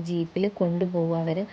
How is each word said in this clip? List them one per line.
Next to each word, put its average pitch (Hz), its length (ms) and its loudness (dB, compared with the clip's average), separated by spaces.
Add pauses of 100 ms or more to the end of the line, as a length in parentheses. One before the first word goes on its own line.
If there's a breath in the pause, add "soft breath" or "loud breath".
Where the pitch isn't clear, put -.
ജീപ്പിൽ 175 440 0
കൊണ്ടുപോവുക 175 720 0
അവർ. 165 360 0